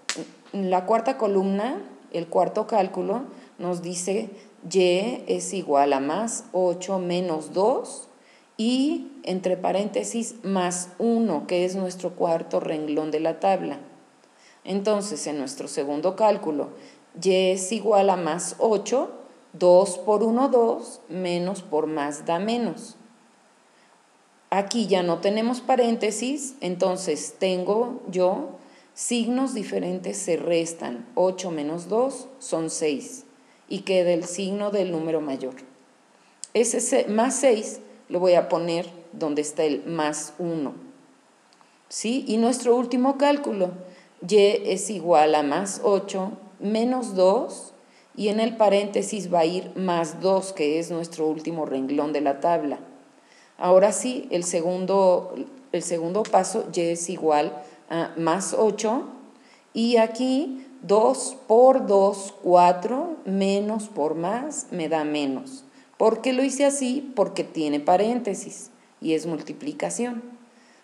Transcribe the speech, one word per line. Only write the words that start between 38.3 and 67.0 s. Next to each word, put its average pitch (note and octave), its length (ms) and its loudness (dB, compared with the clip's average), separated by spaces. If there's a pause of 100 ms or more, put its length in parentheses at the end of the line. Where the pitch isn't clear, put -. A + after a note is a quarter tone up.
a E3 140 4
poner E3+ 400 -2 (240)
donde D3+ 300 -4
está D3 220 -2
el D3 220 0
más D#3 520 -4
uno. E3 360 -4 (1160)
¿Sí? B3 380 -4
Y G#3+ 100 0
nuestro A#3+ 380 4
último B3 420 2
cálculo, C4 540 2 (500)
Y F#3 160 4
es G3+ 520 4
igual D#3+ 440 4
a D3+ 100 4
más E3+ 400 -2
ocho G3 500 0 (260)
menos A3 560 -2
dos, F#3+ 560 2 (440)
y G#3 140 0
en G#3 100 0
el A3+ 160 0
paréntesis G3+ 800 2
va F3 60 4
a D#3+ 60 6
ir F3+ 300 -2
más E3+ 460 -2
dos, F#3+ 320 2
que D#3 260 0
es E3 100 -6
nuestro E3 380 -4
último D#3 380 -4
renglón C#3+ 480 -2
de D3 80 0
la C#3 180 0
tabla. D#3 400 0 (800)
Ahora F#3 340 6
sí, B3+ 400 -4
el F3 140 -2
segundo, F#3 880 2 (380)
el E3 100 -2
segundo F3 400 -2
paso, G3+ 500 0
Y F3+ 80 -2
es E3+ 280 -2
igual D3+ 420 2 (380)
a E3 260 -4
más E3+ 420 -2
ocho, A3 460 0 (720)
y A#3 240 2
aquí B3+ 680 0 (160)
dos A3 540 2 (120)
por B3 400 8
dos, G3 540 2
cuatro, F3+ 840 4
menos G3 640 0
por D#3 260 -2
más A3+ 560 -4
me E3 160 -4
da D#3 160 0
menos. C#3+ 640 -4 (320)
¿Por A3 240 4
qué C4 100 0
lo B3+ 120 2
hice C#4 220 2
así? C#4 500 0